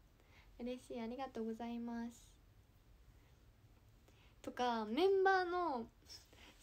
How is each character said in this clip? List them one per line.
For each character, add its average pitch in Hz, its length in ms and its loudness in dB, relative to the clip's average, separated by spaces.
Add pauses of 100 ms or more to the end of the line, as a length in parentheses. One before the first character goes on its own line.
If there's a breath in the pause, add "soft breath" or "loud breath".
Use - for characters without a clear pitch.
(600 loud breath)
嬉 247 220 -6
し - 100 -12
い、 247 60 -6
あ 226 80 -6
り 240 80 -8
が 269 140 -6
と 240 120 -6
う 220 40 -4
ご 226 80 -4
ざ 233 140 -8
い 233 120 -6
ま 233 320 -6
す。 - 160 -20 (2250 loud breath)
と 294 100 -8
か、 233 340 0
メ 254 220 4
ン 392 160 6
バ 381 200 6
ー - 20 0
の、 339 440 -2 (720 loud breath)